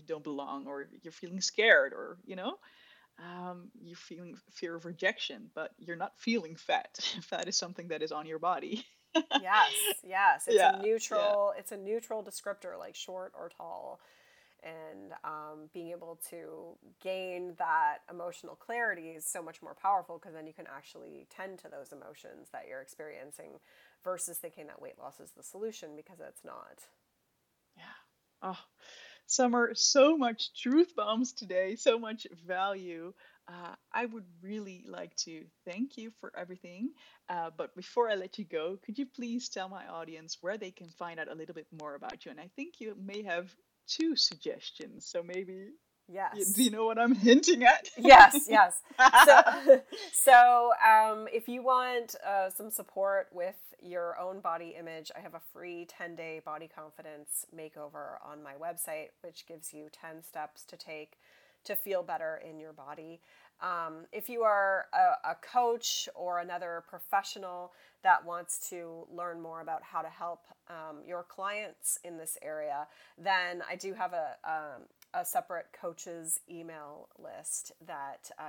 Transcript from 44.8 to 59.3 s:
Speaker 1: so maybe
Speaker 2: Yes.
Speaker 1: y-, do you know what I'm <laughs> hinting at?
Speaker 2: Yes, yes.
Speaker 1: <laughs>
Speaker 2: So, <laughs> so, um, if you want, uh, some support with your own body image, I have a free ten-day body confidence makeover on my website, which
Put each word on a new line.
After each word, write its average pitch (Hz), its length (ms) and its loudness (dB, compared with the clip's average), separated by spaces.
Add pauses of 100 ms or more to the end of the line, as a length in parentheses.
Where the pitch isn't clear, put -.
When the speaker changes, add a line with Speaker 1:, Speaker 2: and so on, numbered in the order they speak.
Speaker 1:
so 175 160 -6
maybe 185 480 -10 (380)
Speaker 2:
Yes. 185 240 -6
Speaker 1:
y-, 202 200 -4
do 208 120 2
you 226 60 2
know 220 160 -4
what 226 120 -2
I'm 240 160 4
<laughs> 202 160 4
hinting 269 340 8
at? 254 320 6
Speaker 2:
Yes, 247 520 12
yes. 208 320 6 (180)
Speaker 1:
<laughs> 262 160 10
Speaker 2:
So, 294 260 12 (360)
<laughs> 392 360 -4
so, 240 600 10 (140)
um, 220 460 6
if 220 160 -4
you 247 140 -8
want, 247 520 0 (120)
uh, 190 240 -2
some 214 200 -12
support 196 640 -4
with 180 240 -8 (240)
your 175 380 -8
own 185 220 -10
body 170 380 -6
image, 160 380 -14
I 160 40 -16
have 180 140 -18
a 185 60 -18 (120)
free 175 340 -14
ten-day 165 580 -14
body 156 300 -12
confidence 151 800 -14
makeover 151 720 -16
on 151 180 -18
my 139 120 -18
website, 160 540 -10 (140)
which - 240 -20